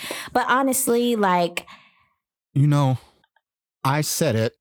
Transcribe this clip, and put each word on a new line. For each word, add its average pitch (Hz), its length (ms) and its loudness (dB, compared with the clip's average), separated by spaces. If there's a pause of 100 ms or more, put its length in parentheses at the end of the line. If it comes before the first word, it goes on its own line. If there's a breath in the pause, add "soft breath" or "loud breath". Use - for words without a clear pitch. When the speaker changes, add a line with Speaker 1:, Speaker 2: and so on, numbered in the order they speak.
(320 loud breath)
Speaker 1:
But 247 160 0
honestly, 240 680 0
like, 180 500 0 (880 loud breath)
Speaker 2:
You 143 120 4
know, 143 320 2 (840 soft breath)
I 139 200 0
said 143 340 -2
it 110 240 -2